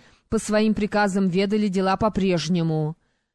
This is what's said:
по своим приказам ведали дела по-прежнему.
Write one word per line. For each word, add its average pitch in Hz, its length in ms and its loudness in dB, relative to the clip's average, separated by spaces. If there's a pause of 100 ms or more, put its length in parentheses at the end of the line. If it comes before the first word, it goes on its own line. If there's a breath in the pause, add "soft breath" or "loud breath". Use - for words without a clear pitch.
(280 soft breath)
по 226 100 -2
своим 214 360 2
приказам 202 520 0
ведали 202 400 0
дела 190 300 0
по-прежнему. 165 1000 0 (380)